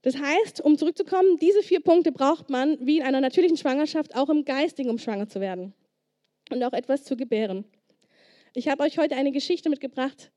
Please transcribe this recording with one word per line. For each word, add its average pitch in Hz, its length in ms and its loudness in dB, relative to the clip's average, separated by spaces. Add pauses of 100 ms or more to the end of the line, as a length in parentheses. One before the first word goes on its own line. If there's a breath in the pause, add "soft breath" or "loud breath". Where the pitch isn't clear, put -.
Das 262 100 0
heißt, 302 440 -2
um 302 160 4
zurückzukommen, 370 640 2
diese 392 200 4
vier 349 200 0
Punkte 330 320 4
braucht 277 360 0
man, 285 300 0
wie 294 200 0
in 285 40 -2
einer 262 160 0
natürlichen 320 380 2
Schwangerschaft, 269 580 -2
auch 269 140 0
im 302 160 2
Geistigen, 285 440 -2
um 233 100 -2
schwanger 214 280 -6
zu 202 140 -8
werden 190 320 -8 (760)
und 247 140 -4
auch 247 80 -2
etwas 269 320 -2
zu 262 140 -6
gebären. 214 480 -4 (880 soft breath)
Ich 254 160 -4
habe 285 140 0
euch - 140 0
heute 302 200 0
eine 277 160 0
Geschichte 320 360 -2
mitgebracht 269 680 -6